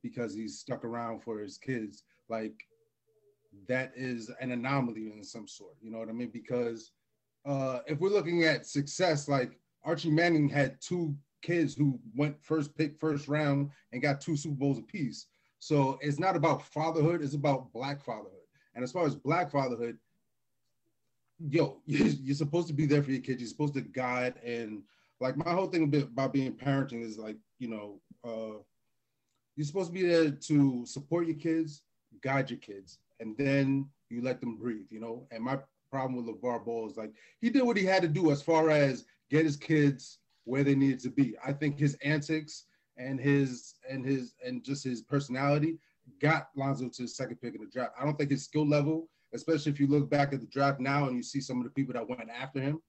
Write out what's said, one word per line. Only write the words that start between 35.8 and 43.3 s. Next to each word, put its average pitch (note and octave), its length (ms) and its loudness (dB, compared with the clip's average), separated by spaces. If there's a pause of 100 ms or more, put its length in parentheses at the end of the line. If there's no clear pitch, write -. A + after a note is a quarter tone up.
problem C3 240 -4
with A2+ 200 -6
LeVar A#2+ 300 -4
Ball A2+ 240 -6
is, F#2+ 80 -12
like, A2 160 -8 (260)
he A#3 120 2
did C#4 100 6
what A#3 160 4
he F#3+ 80 2
had F#3+ 160 6
to F3 60 2
do D#3 240 4
as C#3+ 100 2
far D#3+ 300 6
as C#3 340 4 (240)
get D#3+ 160 6
his C#3+ 120 0
kids C#3+ 600 2 (300)
where C3+ 160 2
they C#3 120 6
needed C3+ 240 4
to B2+ 100 -4
be. B2+ 240 2 (100)
I C#3+ 100 -2
think C#3+ 260 0
his C#3+ 240 4
antics D#3 600 0 (320)
and C3 220 -6
his, C3+ 560 2 (140)